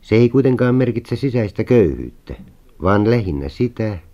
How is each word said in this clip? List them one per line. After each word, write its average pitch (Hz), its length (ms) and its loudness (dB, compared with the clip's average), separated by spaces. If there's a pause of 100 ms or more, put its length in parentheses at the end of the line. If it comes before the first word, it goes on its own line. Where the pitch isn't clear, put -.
Se - 140 -4
ei 120 140 6
kuitenkaan 123 460 2
merkitse 120 420 -2
sisäistä 113 480 -4
köyhyyttä, 69 720 0 (480)
vaan 101 280 2
lähinnä 90 380 -2
sitä 110 500 -6 (160)